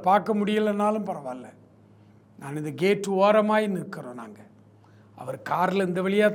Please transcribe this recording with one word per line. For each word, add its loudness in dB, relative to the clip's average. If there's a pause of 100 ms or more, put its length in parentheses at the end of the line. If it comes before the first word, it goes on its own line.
(100)
பார்க்க 2
முடியலனாலும் 0
பரவாயில்ல, -10 (920)
நான் -8
இந்த -6 (120)
கேட் 2 (140)
ஓரமாய் 4
நிற்கிறோம் -10
நாங்க. -18 (840)
அவர் -8 (120)
கார்ல 0
இந்த -2
வழியா 4